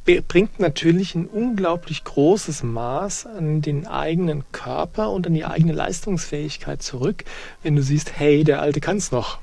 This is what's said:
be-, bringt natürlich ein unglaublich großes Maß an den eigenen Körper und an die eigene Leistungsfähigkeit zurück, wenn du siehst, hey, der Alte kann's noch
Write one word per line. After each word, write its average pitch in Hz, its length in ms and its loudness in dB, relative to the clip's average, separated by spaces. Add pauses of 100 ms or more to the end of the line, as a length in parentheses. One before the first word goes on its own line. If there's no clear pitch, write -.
be-, 180 180 6
bringt - 380 2
natürlich 170 560 2
ein 170 100 -2
unglaublich 196 800 -2
großes 156 600 2
Maß 123 640 -4
an 156 340 -2
den 143 260 -2
eigenen 151 640 0
Körper 170 600 -4
und 185 160 -2
an 170 60 2
die 156 120 0
eigene 160 280 2
Leistungsfähigkeit 151 1120 -4
zurück, 135 400 -4 (400)
wenn 151 120 2
du 143 60 4
siehst, 143 360 0
hey, 147 260 6
der 151 180 4
Alte 147 200 0
kann's 190 300 -2
noch - 320 -2